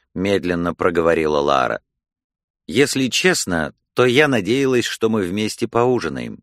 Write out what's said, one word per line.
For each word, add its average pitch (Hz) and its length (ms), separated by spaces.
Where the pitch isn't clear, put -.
медленно 87 600
проговорила 82 640
Лара. 67 440
«Если 131 420
честно, 90 680
то 123 120
я 139 220
надеялась, 123 560
что - 240
мы 110 140
вместе 104 460
поужинаем». 113 760